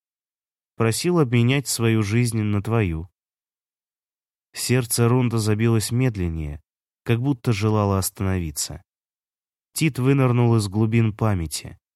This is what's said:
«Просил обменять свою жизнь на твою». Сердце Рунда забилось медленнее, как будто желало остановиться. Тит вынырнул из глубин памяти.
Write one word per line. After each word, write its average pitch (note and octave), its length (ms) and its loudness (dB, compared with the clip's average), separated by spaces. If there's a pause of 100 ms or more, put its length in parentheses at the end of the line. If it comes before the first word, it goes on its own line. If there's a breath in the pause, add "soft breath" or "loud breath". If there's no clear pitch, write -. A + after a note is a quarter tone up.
(760)
«Просил C3+ 440 0
обменять B2 480 2
свою A2+ 360 0
жизнь A2+ 380 0
на G#2 200 0
твою». F2+ 480 -2 (1400)
Сердце B2 540 0
Рунда A#2+ 300 2
забилось A2 540 0
медленнее, F2 720 -4 (420)
как A#2 180 0
будто C3 320 -2
желало G2+ 440 2
остановиться. F2+ 840 -4 (920)
Тит D#3+ 260 -2
вынырнул B2 560 4
из G#2 140 0
глубин A2 440 2
памяти. F#2+ 640 -4 (180)